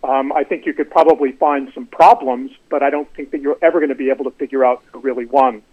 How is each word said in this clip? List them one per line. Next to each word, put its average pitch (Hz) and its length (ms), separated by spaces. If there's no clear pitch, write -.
Um, 135 280
I 147 120
think - 220
you 151 80
could 147 160
probably 147 440
find 143 400
some 123 120
problems, 135 680
but 147 120
I 139 80
don't 147 260
think 143 160
that 143 100
you're 143 200
ever 165 180
gonna 143 160
be 131 140
able 135 160
to 127 60
figure 135 340
out 123 260
who 123 80
really 123 260
won 123 360